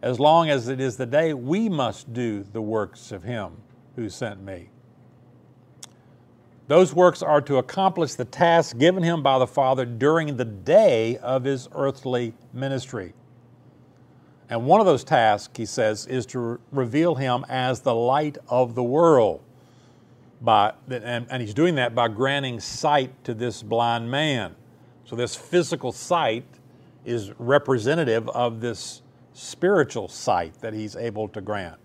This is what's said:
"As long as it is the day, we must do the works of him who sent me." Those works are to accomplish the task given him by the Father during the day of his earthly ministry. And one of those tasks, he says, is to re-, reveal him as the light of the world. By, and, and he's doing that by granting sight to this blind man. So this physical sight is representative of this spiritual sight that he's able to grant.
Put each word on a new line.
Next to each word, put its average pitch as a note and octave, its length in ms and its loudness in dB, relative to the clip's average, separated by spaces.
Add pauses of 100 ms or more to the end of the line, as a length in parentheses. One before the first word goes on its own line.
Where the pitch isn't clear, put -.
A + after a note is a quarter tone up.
"As A#2+ 180 -4
long D#3 300 6
as B2+ 200 0
it C3 120 -6
is C3 160 -4
the C3 100 -6
day, D3+ 280 0
we D#3+ 340 -2
must B2+ 440 -4
do A2 400 -4
the A2 100 -6
works G#2+ 500 -6
of F#2 120 -14
him G2 340 -10 (360)
who A2+ 140 -8
sent G2+ 340 -10
me." F#2+ 280 -16 (2000)
Those E3 260 6
works F3+ 280 4
are D3+ 200 4
to C#3 160 0
accomplish F3 560 -2
the B2+ 100 -6
task E3+ 540 2
given F3 240 4
him E3 200 0
by C3+ 160 2
the B2+ 80 4
Father C3 380 0
during C#3+ 520 0
the B2 80 -4
day A#2 720 4
of B2+ 260 -4
his C3 280 -4
earthly C3 600 -4 (180)
ministry. B2+ 640 -8 (1300)
And A#2 180 -4
one F#3 140 6
of G#3 60 4
those D3 180 4
tasks, A2+ 520 2
he A2+ 100 -8
says, A2 400 -2
is B2+ 200 -6
to - 120 -10
re-, A#2+ 200 -6 (140)
reveal C#3 440 0
him C3 320 -2
as B2+ 320 -2
the A#2+ 140 0
light C3+ 440 0 (100)
of A#2+ 260 0
the B2 80 -2
world. B2+ 600 4 (1000)
By, G#2+ 320 4 (160)
and, A#2+ 420 -6
and B2+ 120 -6
he's G#2 120 -8
doing E3 220 2
that A#2+ 180 0
by A#2+ 140 2
granting B2+ 520 -2
sight D3 640 -2
to A#2+ 100 -6
this A2+ 280 -6
blind A#2 480 -2
man. C3 440 -2 (500)
So - 120 -12
this A#2+ 180 -4
physical D#3+ 580 -2
sight C3 520 -2 (600)
is A2 340 -6
representative B2+ 920 0
of A#2 300 -2
this - 420 -8 (300)
spiritual D#3+ 760 0
sight F2 520 -2
that A2 140 -8
he's G#2+ 220 -8
able G#2+ 320 -6
to G#2+ 120 -10
grant. F#2 440 -8